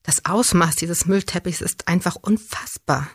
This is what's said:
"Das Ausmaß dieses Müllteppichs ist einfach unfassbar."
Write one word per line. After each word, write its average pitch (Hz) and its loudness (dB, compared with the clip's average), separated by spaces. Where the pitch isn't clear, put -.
"Das - -2
Ausmaß 175 4
dieses 170 -2
Müllteppichs 185 -2
ist - -6
einfach 180 0
unfassbar." - -2